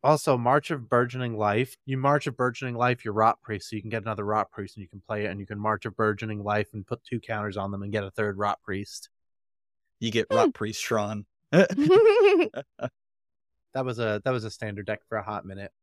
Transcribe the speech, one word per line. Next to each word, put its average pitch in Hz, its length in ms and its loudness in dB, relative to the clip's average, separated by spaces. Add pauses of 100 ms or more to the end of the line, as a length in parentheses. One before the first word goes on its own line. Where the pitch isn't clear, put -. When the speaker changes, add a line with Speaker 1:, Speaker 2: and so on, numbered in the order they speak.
Speaker 1:
Also, 143 360 4
March 131 320 2
of 135 180 -6
Burgeoning 123 480 0
Life. 107 480 0
You 135 140 -4
March 139 300 2
of 123 80 -8
Burgeoning 123 400 -2
Life, 123 280 0
you're 110 80 -4
Rot 110 300 4
Priest, 107 260 -8
so 110 80 -10
you 104 60 -8
can 110 80 -10
get 113 120 -4
another 104 220 -6
Rot 104 280 -2
Priest, 98 240 -12
and 104 60 -14
you 90 60 -16
can 98 180 -20
play 107 180 -4
it, 104 60 -4
and 98 100 -8
you 98 60 -10
can 104 120 -10
March 107 280 -2
of 104 100 -8
Burgeoning 107 480 -2
Life 104 280 0
and 101 140 -10
put - 160 -8
two - 180 -8
counters 104 360 -6
on 101 160 -4
them 98 100 -8
and 101 80 -8
get 104 140 -2
a 95 80 -10
third 104 260 -4
Rot 101 240 -2
Priest. - 460 -10 (880)
Speaker 2:
You 113 140 -4
get - 180 2
Speaker 3:
Hmm. - 60 4
Speaker 2:
Rot - 180 6
Priest, 110 300 -6
Tron. 107 480 -2
<laughs> - 80 -20
Speaker 3:
<laughs> - 120 -8 (2250)
Speaker 1:
That 131 100 -4
was 120 140 -4
a, 107 260 0
that 131 60 2
was 120 140 0
a 110 60 -8
standard 104 360 -8
deck 107 220 -4
for 113 100 -4
a 101 40 -4
hot 104 220 -6
minute. 98 280 -12 (100)